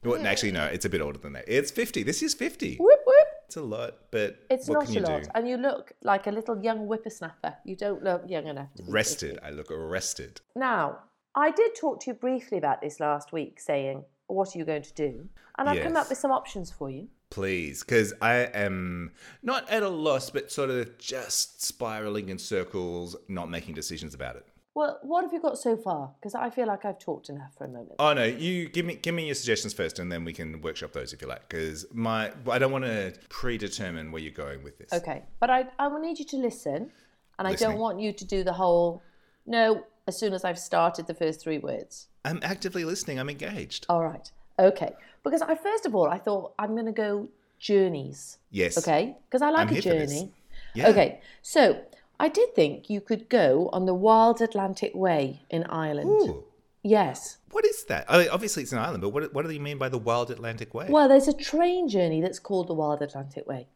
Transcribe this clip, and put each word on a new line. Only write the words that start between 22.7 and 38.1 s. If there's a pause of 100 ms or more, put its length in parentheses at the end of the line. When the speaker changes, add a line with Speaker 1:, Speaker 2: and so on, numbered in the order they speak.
Speaker 1:
not
making
decisions
about
it. (280)
Speaker 2:
Well,
what
have
you
got
so
far?
'Cause
I
feel
like
I've
talked
enough
for
a
moment.
Speaker 1:
Oh,
no,
you
give
me,
give
me
your
suggestions
first,
and
then
we
can
workshop
those
if
you
like,
'cause
my, (180)
I
don't
wanna (160)
predetermine
where
you're
going
with
this.
Speaker 2:
Okay, (180)
but
I, (140)
I
will
need
you
to
listen, (480)
and
I
don't
Speaker 1:
Listening.
Speaker 2:
want
you